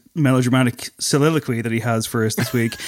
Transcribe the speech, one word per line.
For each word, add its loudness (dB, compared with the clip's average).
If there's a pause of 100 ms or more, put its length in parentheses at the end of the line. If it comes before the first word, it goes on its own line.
(140)
melodramatic 2
soliloquy 0
that -4
he 0
has 0
for -2
us -2
this -2
week, 0 (140)